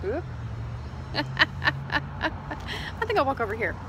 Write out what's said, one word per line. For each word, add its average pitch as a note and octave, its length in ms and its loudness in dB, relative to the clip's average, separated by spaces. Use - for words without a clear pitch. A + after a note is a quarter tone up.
Oop. B3+ 200 0
<laughs> - 0 -
I - 1900 0
think A4 120 4
I'll D4+ 60 8
walk C4+ 160 2
over G#3+ 140 2
here. G3 200 2